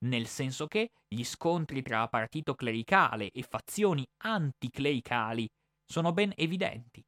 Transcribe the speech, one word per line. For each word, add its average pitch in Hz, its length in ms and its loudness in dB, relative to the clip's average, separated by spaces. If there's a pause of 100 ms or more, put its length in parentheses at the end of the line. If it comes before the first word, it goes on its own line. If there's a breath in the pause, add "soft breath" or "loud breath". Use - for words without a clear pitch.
nel 120 260 0
senso 135 400 -4
che 214 240 0 (180)
gli 117 160 -4
scontri 160 580 0
tra 117 260 0
partito 127 460 -2
clericale 113 800 2
e 123 100 -6
fazioni 151 640 0 (120)
anticlericali 127 1300 0 (380)
sono 170 260 2
ben 196 240 2
evidenti. 165 720 -4